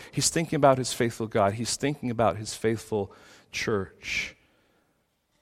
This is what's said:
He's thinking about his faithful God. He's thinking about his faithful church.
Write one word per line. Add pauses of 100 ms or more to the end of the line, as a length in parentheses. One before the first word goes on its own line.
(120)
He's
thinking
about
his
faithful
God.
He's
thinking
about
his
faithful (360)
church. (1040)